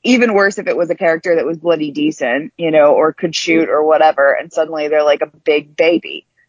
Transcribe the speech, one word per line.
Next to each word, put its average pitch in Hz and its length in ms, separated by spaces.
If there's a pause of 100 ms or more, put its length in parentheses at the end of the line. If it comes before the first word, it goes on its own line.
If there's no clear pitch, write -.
even 233 320
worse 202 240
if 180 80
it 175 100
was 170 140
a 170 60
character 165 400
that 123 100
was 165 120
bloody 156 340
decent, 147 680
you 165 140
know, 147 220
or 151 180
could 165 240
shoot 165 320
or 151 160
whatever, 151 480
and 165 200
suddenly 156 360
they're, 151 160
like, 143 180
a 156 40
big 147 500
baby, 165 500 (220)